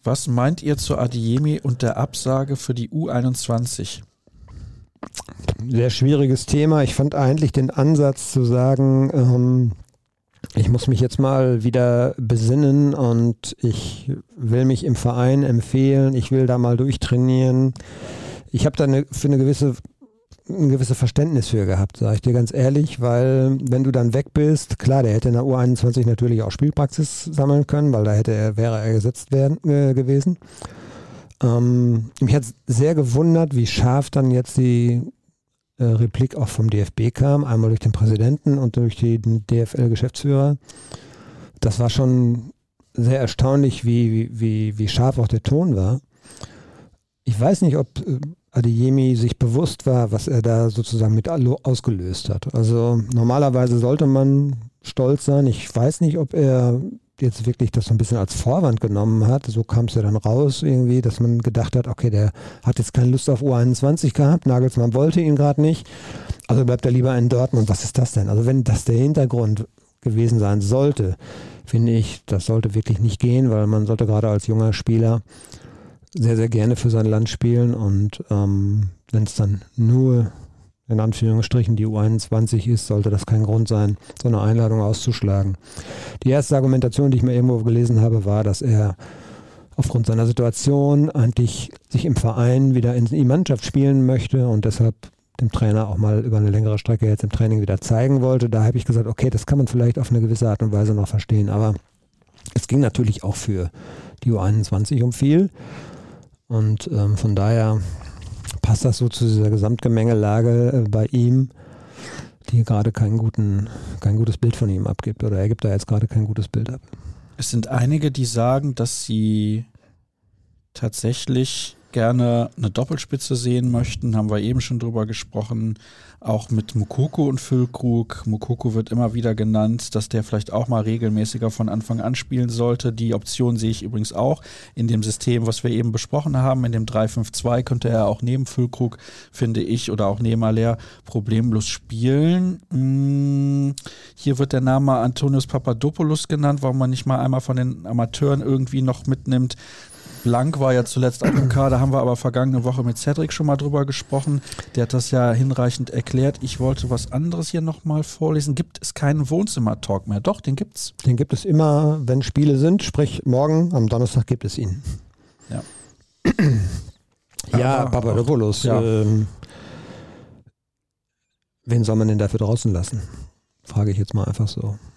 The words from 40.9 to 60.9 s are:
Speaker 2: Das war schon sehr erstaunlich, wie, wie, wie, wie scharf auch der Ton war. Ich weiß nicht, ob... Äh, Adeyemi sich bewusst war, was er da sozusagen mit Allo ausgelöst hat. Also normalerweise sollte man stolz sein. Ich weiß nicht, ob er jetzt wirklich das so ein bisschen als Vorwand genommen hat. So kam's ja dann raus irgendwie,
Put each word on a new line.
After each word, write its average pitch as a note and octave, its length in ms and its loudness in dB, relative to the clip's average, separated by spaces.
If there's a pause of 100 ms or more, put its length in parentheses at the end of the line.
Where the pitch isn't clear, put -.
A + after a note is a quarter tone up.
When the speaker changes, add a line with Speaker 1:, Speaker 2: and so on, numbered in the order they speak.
Speaker 2:
Das A2+ 180 0
war A#2+ 100 2
schon B2 600 0 (420)
sehr B2 260 2
erstaunlich, C3 640 2
wie, A#2 280 2
wie, A2+ 280 -2
wie, A2 380 -2
wie G#2+ 100 -2
scharf B2+ 300 0
auch A2+ 100 0
der A2 140 0
Ton D3+ 340 0
war. G2+ 260 0 (1200)
Ich G#2+ 160 -2
weiß E3 220 2
nicht, C#3+ 160 2
ob... C3 100 -2 (180)
Äh, C3+ 140 -2 (360)
Adeyemi B2 600 2
sich A2+ 240 -2
bewusst C3 480 0
war, A#2+ 240 2
was G#2+ 160 -2
er A#2 160 0
da A#2 260 2
sozusagen A2 460 0
mit A2 120 0
Allo C3+ 360 0
ausgelöst F#2+ 680 -2
hat. F#2+ 240 -6
Also A#2 480 2 (100)
normalerweise B2 680 2
sollte C#3 260 2
man C#3 500 2 (280)
stolz C3+ 420 0
sein. C#3 220 4
Ich - 280 -4
weiß B2+ 260 0
nicht, E3 180 0
ob C#3+ 160 -4
er B2+ 440 2 (400)
jetzt A#2 280 -2
wirklich A#2+ 240 0
das A2+ 140 0
so A2+ 100 2
ein - 20 0
bisschen A2+ 200 0
als F#2+ 180 -2
Vorwand C#3 440 0
genommen G#2+ 460 0
hat. C3+ 220 0
So A2 160 -2
kam's A#2 320 0
ja A2+ 80 0
dann G#2 140 0
raus C3 440 0
irgendwie, B2+ 400 2